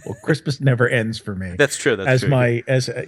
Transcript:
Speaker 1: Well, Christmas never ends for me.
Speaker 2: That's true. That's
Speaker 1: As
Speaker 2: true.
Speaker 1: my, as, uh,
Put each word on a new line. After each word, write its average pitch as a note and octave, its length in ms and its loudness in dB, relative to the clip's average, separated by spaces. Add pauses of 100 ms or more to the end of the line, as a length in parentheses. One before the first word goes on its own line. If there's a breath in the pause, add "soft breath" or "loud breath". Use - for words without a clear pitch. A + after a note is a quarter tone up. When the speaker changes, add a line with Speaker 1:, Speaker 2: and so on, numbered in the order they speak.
Speaker 1:
Well, - 180 -8
Christmas D3 380 -2
never B2+ 260 4
ends A2+ 320 -2
for G#2 160 -8
me. F#2 220 -8
Speaker 2:
That's - 180 2
true. A#2+ 220 0
That's G2 100 -6
Speaker 1:
As C3 140 4
Speaker 2:
true. G2+ 80 0
Speaker 1:
my, A#2+ 360 2
as, C3 220 0
uh, A#2+ 200 -8